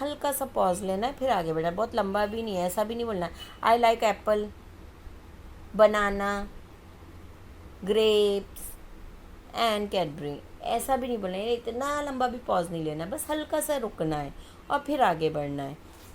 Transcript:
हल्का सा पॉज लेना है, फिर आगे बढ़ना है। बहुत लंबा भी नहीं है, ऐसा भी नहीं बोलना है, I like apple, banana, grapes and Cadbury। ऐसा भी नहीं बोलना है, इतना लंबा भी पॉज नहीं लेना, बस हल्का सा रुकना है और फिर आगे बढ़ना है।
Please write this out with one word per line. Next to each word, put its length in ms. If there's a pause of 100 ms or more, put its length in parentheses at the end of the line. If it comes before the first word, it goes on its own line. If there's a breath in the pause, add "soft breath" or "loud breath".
हल्का 300
सा 120
पॉज 380
लेना 240
है, 60
फिर 180
आगे 220
बढ़ना 160
है। 60
बहुत 200
लंबा 320
भी 160
नहीं 140
है, 100
ऐसा 180
भी 100
नहीं 120
बोलना 200
है, 60 (340 loud breath)
I 160
like 200
apple, 440 (1300)
banana, 680 (1400)
grapes 760 (1000)
and 340
Cadbury। 680
ऐसा 340
भी 120
नहीं 100
बोलना 180
है, 180
इतना 480
लंबा 260
भी 100
पॉज 320
नहीं 140
लेना, 220
बस 240
हल्का 300
सा 160
रुकना 400
है 180 (360 loud breath)
और 80
फिर 240
आगे 280
बढ़ना 320
है। 140 (380 loud breath)